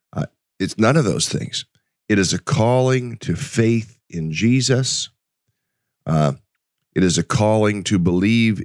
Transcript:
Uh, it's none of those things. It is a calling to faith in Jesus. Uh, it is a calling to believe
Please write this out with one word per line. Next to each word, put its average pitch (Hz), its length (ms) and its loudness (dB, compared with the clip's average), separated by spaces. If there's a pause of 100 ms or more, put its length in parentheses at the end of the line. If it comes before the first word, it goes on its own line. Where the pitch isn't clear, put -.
(120)
Uh, - 140 -6 (320)
it's 95 180 -4
none 113 200 4
of 156 80 4
those 87 240 0
things. - 360 -8 (440)
It 107 100 2
is 92 140 0
a 87 80 -4
calling 123 800 0
to - 180 -6
faith 117 640 -2 (120)
in 80 220 -6
Jesus. 123 800 0 (920)
Uh, 76 280 0 (640)
it 87 80 2
is 87 140 2
a 85 80 -2
calling 107 600 0
to 101 140 0
believe 98 680 2